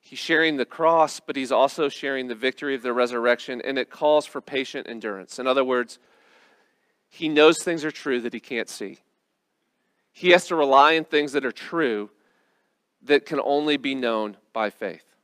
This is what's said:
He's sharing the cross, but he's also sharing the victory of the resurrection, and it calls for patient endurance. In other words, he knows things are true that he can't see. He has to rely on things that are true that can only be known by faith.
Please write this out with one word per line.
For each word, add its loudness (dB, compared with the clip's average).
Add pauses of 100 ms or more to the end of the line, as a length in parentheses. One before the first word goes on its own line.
He's -18
sharing 0
the -2
cross, 2
but -10
he's -4
also 2
sharing -6
the -6
victory -4
of -6
the -4
resurrection, 0
and -4
it -6
calls 2
for -12
patient -8
endurance. -10
In -4
other 4
words, -2 (1080)
he -6
knows 6
things -4
are -4
true -4
that -8
he -10
can't -6
see. -12 (1120)
He 0
has 6
to -4
rely 6
on -2
things -2
that -2
are -2
true -4 (920)
that 2
can -4
only 0
be -6
known -4 (160)
by -2
faith. -12 (200)